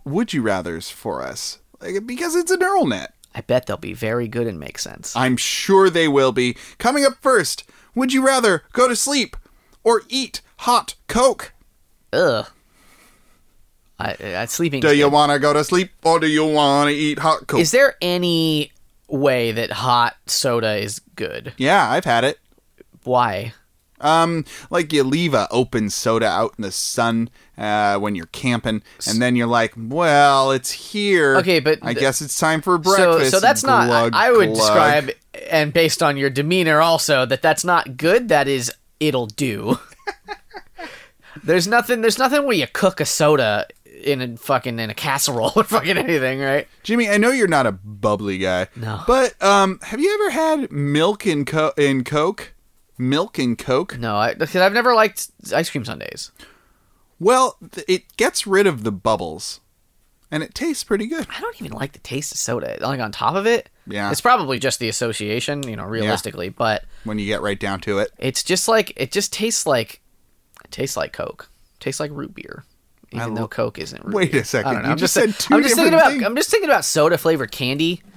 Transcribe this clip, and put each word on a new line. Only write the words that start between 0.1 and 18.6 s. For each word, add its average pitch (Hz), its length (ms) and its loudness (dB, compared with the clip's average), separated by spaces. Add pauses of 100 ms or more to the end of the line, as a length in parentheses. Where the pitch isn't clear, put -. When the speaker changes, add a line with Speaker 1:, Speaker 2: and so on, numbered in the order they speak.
Speaker 1:
You 135 100 -2
Rathers 90 480 -4
for 73 320 -8
us, - 380 -12 (200)
like, 196 240 -6
because 302 300 -6
it's 349 160 0
a 370 60 2
neural 359 300 2
net. 120 260 -4 (240)
Speaker 2:
I - 60 -10
bet 123 240 0
they'll 95 100 -6
be 98 180 -12
very 113 320 -4
good 117 220 -4
and 90 100 -8
make - 220 -14
sense. - 340 -12
Speaker 1:
I'm 127 220 2
sure 190 520 4
they 165 200 2
will 135 240 4
be. 123 240 0 (220)
Coming 277 260 2
up 254 160 0
first, 240 420 0 (320)
would 262 180 0
you 262 140 2
rather 233 460 2
go 247 160 4
to 240 80 -2
sleep 269 400 -2 (480)
or 226 240 4
eat 254 320 -6 (180)
hot - 380 0 (100)
Coke? 247 460 0 (600)
Speaker 2:
Ugh. 120 340 2 (1500)
I, - 180 -8 (220)
I, 113 80 -4
sleeping 143 340 -4
Speaker 1:
Do 156 80 4
Speaker 2:
is 143 100 6
Speaker 1:
you 147 60 6
Speaker 2:
good. 143 80 4
Speaker 1:
wanna 147 260 4
go 147 140 2
to 151 100 2
sleep 185 280 0 (120)
or 165 160 4
do 160 80 0
you 156 180 2
wanna 147 460 4
eat 147 300 -2
hot 156 260 0
Coke? 143 140 0
Speaker 2:
Is 165 100 2
there 262 320 4
any 170 720 0 (340)